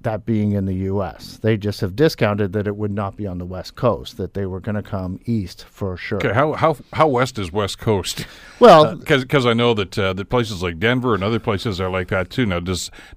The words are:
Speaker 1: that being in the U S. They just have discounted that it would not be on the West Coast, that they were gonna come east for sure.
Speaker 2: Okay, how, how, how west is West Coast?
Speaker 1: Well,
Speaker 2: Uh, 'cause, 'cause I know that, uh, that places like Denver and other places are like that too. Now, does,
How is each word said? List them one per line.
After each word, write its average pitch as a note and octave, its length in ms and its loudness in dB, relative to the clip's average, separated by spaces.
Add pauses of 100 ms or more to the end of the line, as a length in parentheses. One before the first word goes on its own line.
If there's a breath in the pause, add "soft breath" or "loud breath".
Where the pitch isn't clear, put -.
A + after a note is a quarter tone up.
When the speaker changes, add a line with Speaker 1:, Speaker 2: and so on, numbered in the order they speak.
Speaker 1:
that A2 200 -4
being G#2+ 280 0
in G2+ 140 0
the F#2+ 100 -2
U F#2+ 260 -2
S. - 400 -10
They A2 160 2
just G2+ 240 -4
have F#2+ 140 -4
discounted G#2 580 0
that G2+ 140 -2
it G2+ 80 -4
would G#2 160 -4
not G2 260 -6
be G#2+ 80 -8
on F2+ 140 -6
the F2+ 60 -8
West F2+ 300 -12
Coast, - 420 -2
that F#2 180 -6
they G2 100 -4
were F#2 140 -6
gonna G#2 240 -6
come F#2 420 -6
east G#2+ 420 -4
for F#2 300 -8
sure. G2+ 220 -6
Speaker 2:
Okay, A#2 120 0
how, C#3 220 2
how, D3+ 240 2 (160)
how D#3 140 4
west B2+ 320 0
is F2+ 120 -6
West G2 280 -2
Coast? - 480 -2 (320 loud breath)
Speaker 1:
Well, F3 260 10
Speaker 2:
Uh, A2 120 -2
'cause, C3+ 280 0
'cause B2+ 220 2
I A#2 60 4
know A#2+ 200 4
that, G2+ 240 -4
uh, F#2+ 160 0
that F#2+ 160 -8
places A2 320 -2
like E2 180 -4
Denver A#2+ 360 2
and F#2 80 -2
other A2 160 0
places G2+ 420 -4
are F#2 80 -2
like F#2 200 -4
that F#2 200 -2
too. B2+ 160 -2
Now, F2+ 140 0
does, F2 320 -6 (260 loud breath)